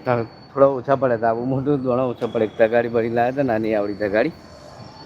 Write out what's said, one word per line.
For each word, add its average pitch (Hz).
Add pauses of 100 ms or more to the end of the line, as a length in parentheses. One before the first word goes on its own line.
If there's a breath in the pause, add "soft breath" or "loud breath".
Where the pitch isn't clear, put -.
તા-, 120
થોડા -
ઓછા 135
પડે 127
હતા. 113
આવું 120
મોટું 135
દાણા 127
ઓછા 120
પડે. 113
એક 104
તગારી 117
ભરી 117
લાવ્યા 120
હતા, 143
નાની 110
આવડી 104
તગારી. 104 (720)